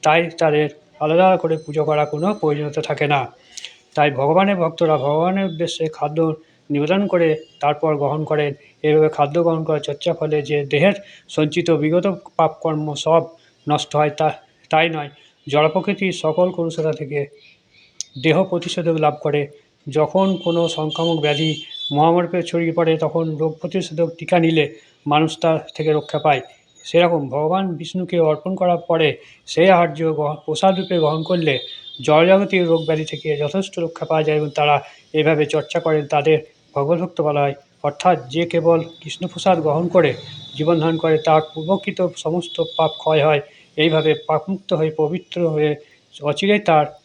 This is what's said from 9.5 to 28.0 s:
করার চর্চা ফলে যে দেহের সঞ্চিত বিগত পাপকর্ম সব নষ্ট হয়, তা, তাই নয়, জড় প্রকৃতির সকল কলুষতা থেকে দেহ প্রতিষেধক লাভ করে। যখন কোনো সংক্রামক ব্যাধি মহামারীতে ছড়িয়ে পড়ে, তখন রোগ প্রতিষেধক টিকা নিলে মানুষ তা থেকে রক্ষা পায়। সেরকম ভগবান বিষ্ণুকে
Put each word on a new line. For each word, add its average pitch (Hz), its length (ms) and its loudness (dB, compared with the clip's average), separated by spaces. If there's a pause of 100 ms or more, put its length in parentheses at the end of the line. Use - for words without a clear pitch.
করার 156 160 -2
চর্চা 147 340 -4
ফলে 151 280 -2
যে 143 240 -2
দেহের 147 260 2 (360)
সঞ্চিত 160 420 -2
বিগত 160 360 2 (300)
পাপকর্ম 151 580 -2
সব 160 280 2 (460)
নষ্ট 151 280 -2
হয়, 151 140 2
তা, 147 220 -2 (380)
তাই 160 180 4
নয়, 151 220 -8 (380)
জড় 151 200 4
প্রকৃতির 190 440 -2
সকল 170 380 0
কলুষতা 165 420 -4
থেকে 143 340 -6 (960)
দেহ 160 220 4
প্রতিষেধক 170 560 -2
লাভ 151 200 2
করে। 147 280 -2 (400)
যখন 185 480 0
কোনো 170 320 0
সংক্রামক 160 520 -2
ব্যাধি 151 420 0 (300)
মহামারীতে 170 500 2
ছড়িয়ে 170 300 -2
পড়ে, 160 260 2
তখন 160 380 -2
রোগ 156 220 -4
প্রতিষেধক 170 600 -4
টিকা 175 200 0
নিলে 160 360 2 (320)
মানুষ 151 340 2
তা 160 240 0 (100)
থেকে 156 180 0
রক্ষা 151 260 -2
পায়। 147 220 2 (440)
সেরকম 170 440 2
ভগবান 170 460 -2
বিষ্ণুকে 175 460 -4